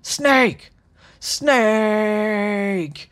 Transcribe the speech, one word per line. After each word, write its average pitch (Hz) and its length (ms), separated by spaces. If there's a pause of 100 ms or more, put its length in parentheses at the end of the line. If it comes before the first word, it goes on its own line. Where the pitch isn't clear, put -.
Snake! 269 680 (500)
Snake! 214 1900